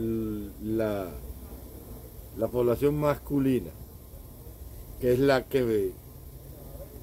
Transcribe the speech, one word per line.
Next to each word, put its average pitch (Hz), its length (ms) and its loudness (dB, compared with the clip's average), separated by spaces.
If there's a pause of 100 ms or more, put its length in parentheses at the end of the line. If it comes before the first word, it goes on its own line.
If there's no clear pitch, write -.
(640)
la, 107 480 0 (1300)
la 110 100 2
población 123 500 4
masculina, 135 720 2 (1300)
que 123 120 6
es 123 60 6
la 135 260 8
que 110 480 4 (1120)